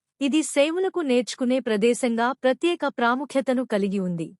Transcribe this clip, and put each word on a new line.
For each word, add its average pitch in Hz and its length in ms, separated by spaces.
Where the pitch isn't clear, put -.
ఇది 285 220
శైవులకు 349 560
నేర్చుకునే 254 600
ప్రదేశంగా 233 720
ప్రత్యేక 277 560
ప్రాముఖ్యతను 254 800
కలిగి 202 340
ఉంది. 175 280